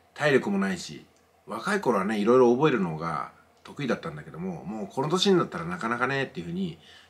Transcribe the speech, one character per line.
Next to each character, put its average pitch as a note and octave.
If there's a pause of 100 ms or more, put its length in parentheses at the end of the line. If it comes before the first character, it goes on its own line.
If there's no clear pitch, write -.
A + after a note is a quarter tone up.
(140)
体 D3
力 B2+
も G2+
な G2
い F2
し、 D2 (420)
若 A#2
い G3
頃 A2
は F#2
ね、 G#2+
い G#2
ろ A#2+
い -
ろ B2
覚 D3+
え -
る A#2+
の E2
が D#2 (300)
得 A#2
意 -
だ A2
っ -
た E2
ん D2+
だ D2+
け D2+
ど D2
も、 E2+
も G#2
う -
こ C3
の D3+
年 F#3
に F#3
な C#3
っ -
た F2
ら E2
な F2+
か A2+
な A#2+
か B2
ね C3+
っ B2+
て F#2
い E2+
う -
ふ -
う E3+
に、 F3+ (320)